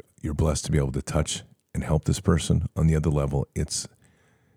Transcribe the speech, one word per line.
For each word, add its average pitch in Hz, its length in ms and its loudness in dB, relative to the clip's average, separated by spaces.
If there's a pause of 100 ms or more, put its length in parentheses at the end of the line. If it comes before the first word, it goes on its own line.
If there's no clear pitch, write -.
(200)
you're 76 140 -4
blessed 76 320 0
to 80 60 -4
be 78 60 4
able 69 140 0
to 71 100 -4
touch - 400 -2 (300)
and - 100 -4
help 78 220 0
this - 160 0
person. 82 560 2
On 80 100 2
the 80 80 4
other 78 160 2
level, 71 440 0
it's - 340 -4 (680)